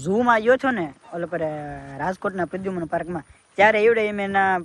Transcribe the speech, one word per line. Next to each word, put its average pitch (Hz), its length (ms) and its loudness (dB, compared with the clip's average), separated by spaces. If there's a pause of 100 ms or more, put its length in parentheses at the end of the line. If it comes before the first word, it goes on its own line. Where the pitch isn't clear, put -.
ઝૂમાં 220 400 2
ગયો 240 160 4
છો 269 140 -2
ને, 170 220 -4 (200)
ઓલા 170 120 -6
પર, 165 180 -4
અ, 156 80 -4 (460)
રાજકોટના 185 480 -4
પ્રદ્યુમન 185 400 -6
પાર્કમાં, 165 380 -4 (320)
ત્યારે 208 280 6
એવડે 220 280 4
મેં 202 180 -4
એના 190 360 2